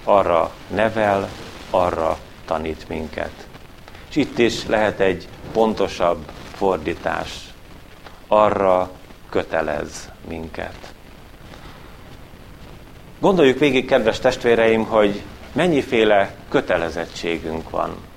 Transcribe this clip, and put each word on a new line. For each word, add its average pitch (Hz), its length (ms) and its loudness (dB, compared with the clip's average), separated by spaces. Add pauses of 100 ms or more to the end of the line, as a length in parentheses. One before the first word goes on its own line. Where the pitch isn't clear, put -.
Arra 85 480 4 (160)
nevel, 101 600 0 (400)
arra 82 480 0 (280)
tanít 80 420 -6
minket. 80 600 -8 (600)
És - 60 -8
itt 143 220 -2
is 117 280 2
lehet 107 340 0
egy 95 280 0 (240)
pontosabb 92 760 0 (300)
fordítás. 82 760 -2 (960)
Arra 95 640 4 (380)
kötelez 78 800 -4 (180)
minket. 85 680 -10 (2250)
Gondoljuk 151 400 6
végig, 131 260 4
kedves 110 340 2
testvéreim, 113 640 4
hogy 104 380 2 (300)
mennyiféle 113 840 2 (140)
kötelezettségünk 82 1200 -4
van. 85 260 -4 (220)